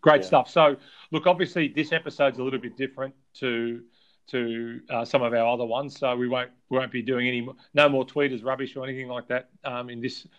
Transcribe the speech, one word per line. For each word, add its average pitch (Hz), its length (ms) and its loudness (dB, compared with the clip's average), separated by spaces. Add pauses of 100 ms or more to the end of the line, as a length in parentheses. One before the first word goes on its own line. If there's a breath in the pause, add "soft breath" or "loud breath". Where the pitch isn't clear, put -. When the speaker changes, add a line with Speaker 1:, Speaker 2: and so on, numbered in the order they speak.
Speaker 1:
great 151 220 6
Speaker 2:
Yeah. 190 40 -8
Speaker 1:
stuff. 143 240 4
So 151 260 6 (340 soft breath)
look, 151 160 -2
obviously 175 420 2
this 151 240 -4
episode's 143 460 0
a 127 40 -6
little 131 180 -4
bit 113 160 -12
different 135 380 -8 (200)
to, 117 480 -4 (460)
to, 117 520 -4 (100)
uh, 117 140 -2
some 127 180 2
of 117 100 2
our 117 140 4
other 120 180 0
ones. 123 320 -4
So 127 200 0
we 123 120 0
won't, 123 220 -2 (180)
we 127 100 0
won't 127 140 -2
be 123 100 -4
doing 123 260 0
any 123 120 -2
mo-, 127 160 -8 (160 soft breath)
no 147 160 6
more 135 160 2
tweeters 127 400 -2
rubbish 131 320 -4
or 131 80 -8
anything 131 240 -8
like 123 200 -8
that, 123 200 -4 (160)
um, 123 260 -8
in 120 100 -12
this - 260 -6 (120)